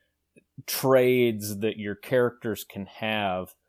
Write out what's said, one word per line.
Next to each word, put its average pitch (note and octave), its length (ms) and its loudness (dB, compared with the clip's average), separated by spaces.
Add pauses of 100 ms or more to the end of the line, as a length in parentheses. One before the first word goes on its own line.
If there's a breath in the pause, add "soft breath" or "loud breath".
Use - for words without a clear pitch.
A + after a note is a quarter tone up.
(680)
trades B2 960 2
that G#2+ 180 -2
your G2+ 160 -6
characters A#2+ 720 -2
can G2 220 -12
have. G2+ 680 -4 (140)